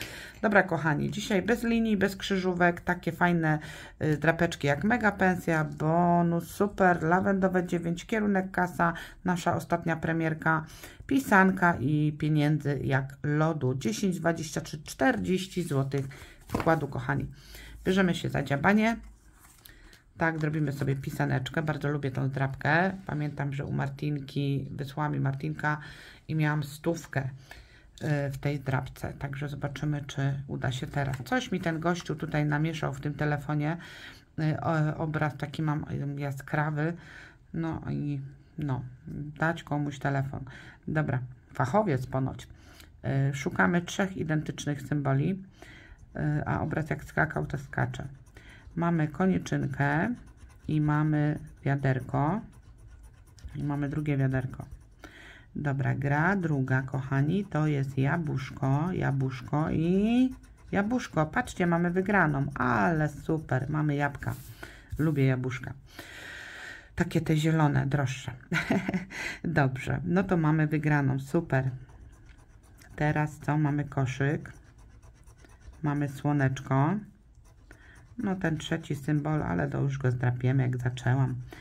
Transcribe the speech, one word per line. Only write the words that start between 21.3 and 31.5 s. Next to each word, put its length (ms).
Bardzo 280
lubię 220
tą 160
zdrapkę. 640
Pamiętam, 480
że 120
u 60
Martinki, 1000
wysłała 380
mi 100
Martinka 580
i 80
miałam 280
stówkę, 600
y, 1080
w 60
tej 200
zdrapce. 560
Także 360
zobaczymy, 580
czy 400
uda 240
się 160
teraz. 380
Coś 260